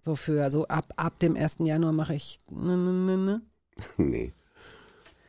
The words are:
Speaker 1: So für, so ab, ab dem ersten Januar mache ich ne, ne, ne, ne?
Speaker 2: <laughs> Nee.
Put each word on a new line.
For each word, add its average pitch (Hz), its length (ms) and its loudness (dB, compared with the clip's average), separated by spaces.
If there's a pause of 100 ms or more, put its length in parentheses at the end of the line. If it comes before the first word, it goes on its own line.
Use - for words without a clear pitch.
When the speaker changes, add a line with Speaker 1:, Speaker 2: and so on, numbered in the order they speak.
Speaker 1:
So 160 140 -2
für, 147 360 0
so 151 160 0
ab, - 300 -4
ab 165 200 -2
dem 170 180 2
ersten 156 300 0
Januar 160 280 2
mache 156 200 0
ich - 240 -8 (140)
ne, 180 260 -2
ne, 180 160 2
ne, 185 240 2
ne? 196 240 0 (280)
Speaker 2:
<laughs> - 280 -10
Nee. 60 360 0 (960)